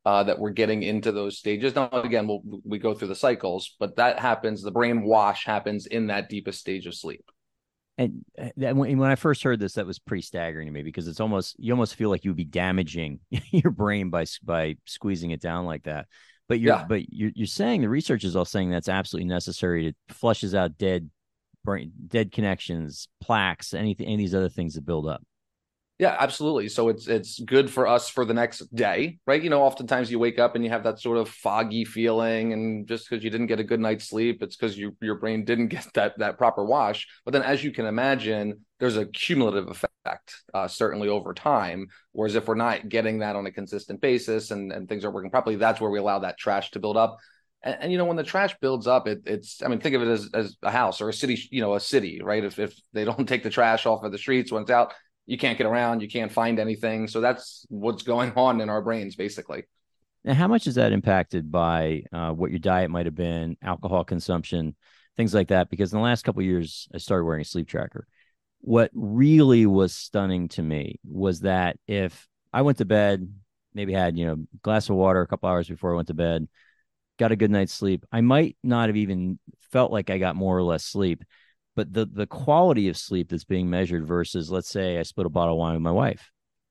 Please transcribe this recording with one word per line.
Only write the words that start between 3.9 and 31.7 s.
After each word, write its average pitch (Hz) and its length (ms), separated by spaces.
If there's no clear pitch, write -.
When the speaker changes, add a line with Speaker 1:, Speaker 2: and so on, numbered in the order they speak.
Speaker 1:
that 120 200
happens, 110 440
the 101 100
brain 117 320
wash 104 400
happens 104 420
in 113 220
that 101 200
deepest 101 300
stage 95 280
of 85 100
sleep. - 280
Speaker 2:
And, - 260
uh, 123 200
that, 131 180
when, 135 240
when 135 140
I - 20
first 143 300
heard 123 160
this, 101 140
that 101 120
was 92 140
pretty 92 220
staggering 82 440
to 73 60
me 73 100
because 80 240
it's 85 140
almost, 104 400
you 113 120
almost 120 220
feel 107 160
like 92 140
you 98 80
would 80 40
be 85 80
damaging 85 800
<laughs> - 60
your - 400
brain 104 400
by 85 120
s-, - 180
by 80 340
squeezing 87 440
it 78 100
down 87 260
like 80 180
that. 76 240
But 120 100
you're, 113 160
Speaker 1:
Yeah. 82 140
Speaker 2:
but 104 240
you're, 107 200
you're 107 140
saying 208 360
the 107 60
research 123 360
is 90 100
all 92 100
saying 92 260
that's 87 180
absolutely 92 400
necessary. 87 580
It 78 100
flushes 107 440
out 87 240
dead 90 340
brain, 95 260
dead 110 240
connections, 87 760
plaques, 98 540
anything, 104 320
any 110 80
of 104 40
these 98 180
other 95 120
things 85 260
that 73 120
build 78 220
up. 71 140
Speaker 1:
Yeah, - 220
absolutely. 139 480
So 113 220
it's, 110 180
it's 110 320
good 127 300
for 127 160
us 117 220
for 127 160
the 113 100
next - 400
day, 117 520
right? 147 160
You 165 80
know, 143 120
oftentimes 127 480
you 120 80
wake 117 200
up 120 160
and 117 80
you 117 80
have 113 140
that 110 160
sort 117 160
of 110 120
foggy 110 580